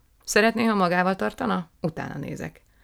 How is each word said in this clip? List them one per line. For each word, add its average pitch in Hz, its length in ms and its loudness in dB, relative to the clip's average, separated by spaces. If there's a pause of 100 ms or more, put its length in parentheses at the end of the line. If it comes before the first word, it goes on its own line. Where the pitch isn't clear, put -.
(240)
Szeretné, 226 420 2
ha 220 100 2
magával 180 400 2
tartana? 190 540 -2 (120)
Utána - 360 -6
nézek. 156 460 -10 (200)